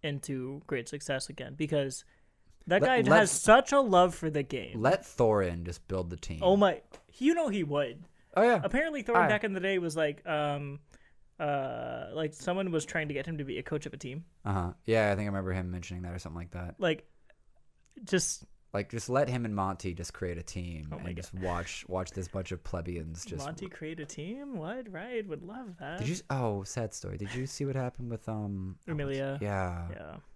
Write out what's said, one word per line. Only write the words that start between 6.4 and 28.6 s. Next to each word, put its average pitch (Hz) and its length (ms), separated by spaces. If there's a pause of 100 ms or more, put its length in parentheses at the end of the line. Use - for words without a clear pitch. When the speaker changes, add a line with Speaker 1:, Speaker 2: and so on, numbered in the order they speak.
Speaker 1:
Oh 190 160
my, 190 240 (320)
you 285 200
know 330 140
he 202 160
would. 143 400 (320)
Speaker 2:
Oh, 180 60
yeah. 226 220
Speaker 1:
Apparently 294 400
Thorin 180 220
Speaker 2:
Aye. - 20
Speaker 1:
back 208 160
in 202 100
the 190 60
day 190 180
was 170 180
like, 156 300
um, 147 540 (600)
uh, 123 760
like, 156 200
someone 185 380
was 156 120
trying 156 260
to 147 40
get 139 140
him 165 100
to 147 60
be 135 160
a 127 40
coach - 220
of - 80
a - 40
team. 139 280 (200)
Speaker 2:
Uh-huh. 92 280 (120)
Yeah, 110 260
I 98 40
think 104 80
I 104 40
remember 98 260
him 90 160
mentioning 90 340
that 87 100
or 90 60
something 82 200
like 85 120
that. 87 280
Speaker 1:
Like, 160 280 (960)
just - 420 (280)
Speaker 2:
Like, 101 160
just 117 180
let 135 220
him 123 160
and 107 100
Monty 95 380
just 85 220
create 87 240
a 82 40
team 85 480
Speaker 1:
Oh 80 60
my 90 120
Speaker 2:
and 87 60
Speaker 1:
God. 85 60
Speaker 2:
just - 140
watch, 90 520
watch 92 220
this 92 180
bunch 95 240
of 90 120
plebeians 85 600
just 139 220
Speaker 1:
Monty 165 240
create 165 300
a 151 60
team? 240 520
What? 214 340
Right, 214 360
would 160 160
love 208 340
that. 156 220
Speaker 2:
Did 113 80
you 165 80
s-, - 160
oh, 113 320
sad 110 300
story. 95 240
Did 101 180
you 127 100
see 139 200
what 135 100
happened 127 340
with, 117 180
um, 101 600